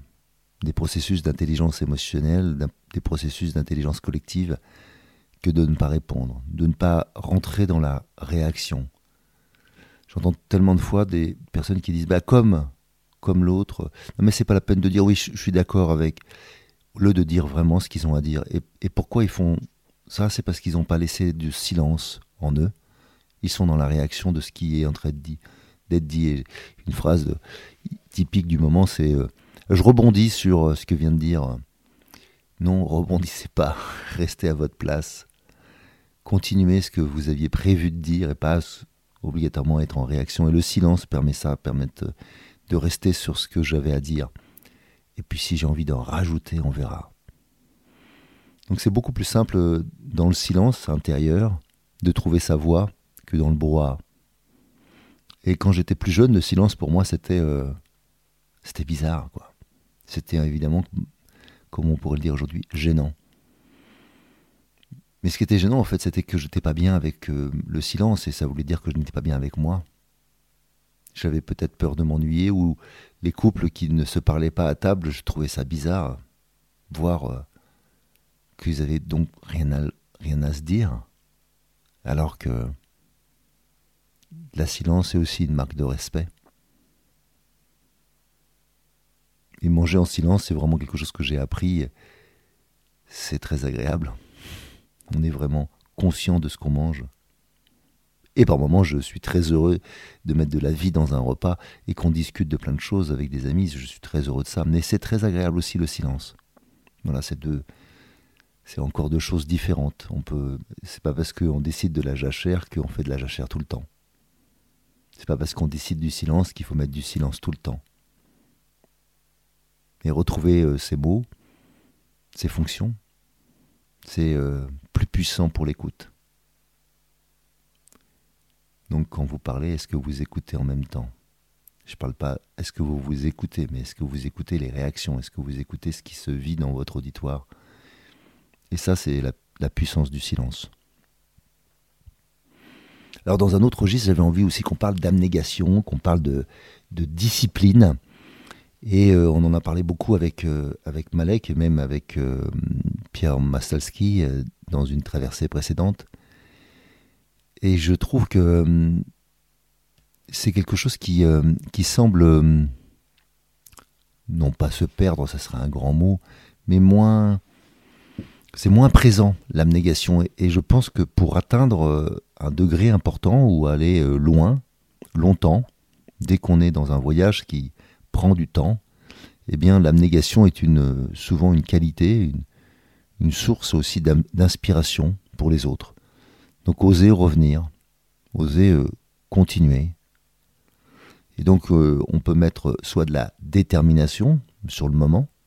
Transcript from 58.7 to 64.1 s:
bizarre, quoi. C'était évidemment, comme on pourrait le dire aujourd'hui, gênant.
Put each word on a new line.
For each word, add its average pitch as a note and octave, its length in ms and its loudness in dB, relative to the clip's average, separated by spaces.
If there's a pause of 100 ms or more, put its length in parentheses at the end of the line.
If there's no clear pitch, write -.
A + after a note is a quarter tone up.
bizarre, D#2 460 -4
quoi. - 240 -20 (520)
C'était - 320 -8
évidemment, D2+ 460 0 (840)
comme D#2+ 180 -2
on D#2 80 2
pourrait D2 200 -4
le D2 60 -4
dire D#2 120 -2
aujourd'hui, C#2+ 280 -8 (120)
gênant. D2+ 380 0 (2000)